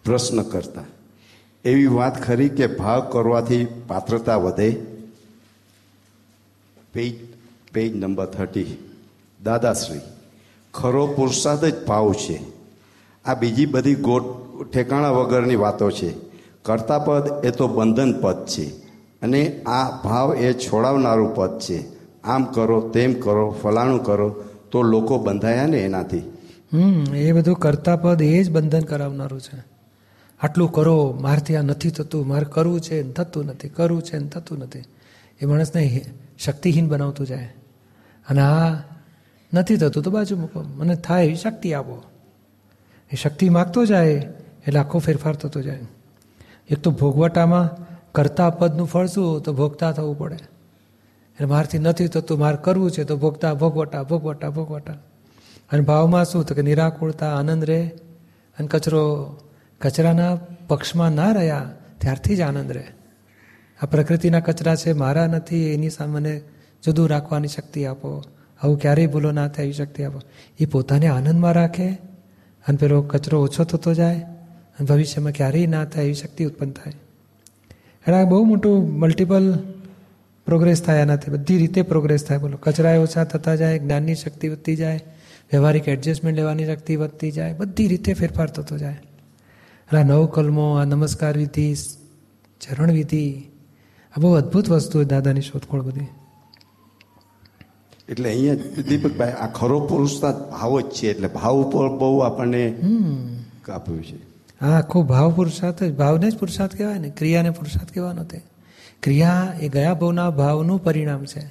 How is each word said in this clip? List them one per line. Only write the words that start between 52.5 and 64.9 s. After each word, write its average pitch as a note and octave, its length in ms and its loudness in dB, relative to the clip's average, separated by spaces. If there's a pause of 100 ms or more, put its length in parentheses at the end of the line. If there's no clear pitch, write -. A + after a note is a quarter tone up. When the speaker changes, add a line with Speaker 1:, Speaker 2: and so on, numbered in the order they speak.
Speaker 2:
કરવું F#3 300 2
છે D#3+ 120 -4
તો C#3+ 140 -2
ભોગતા, D3+ 360 0
ભોગવટા, D3+ 500 -2
ભોગવટા, D3+ 460 -4
ભોગવટા. D#3 440 -8 (800)
અને D3 100 4
ભાવમાં E3 440 4
શું? E3+ 200 -2
તો D3+ 100 -6
કે D3 60 0
નિરાકુળતા, D#3 720 0
આનંદ D#3 300 0
રહે. E3 220 0 (720)
અને D3 80 -4
કચરો, D3 720 0 (440)
કચરાના E3+ 560 2 (300)
પક્ષમાં E3 440 0
ના E3 200 2
રહ્યા D#3 420 0 (240)
ત્યારથી C3+ 380 0
જ F3 60 0
આનંદ C#3 300 -4
રહે. B2+ 120 -8 (960)
આ C#3+ 40 -2
પ્રકૃતિના E3 540 2
કચરા E3 360 0
છે, D#3+ 180 -2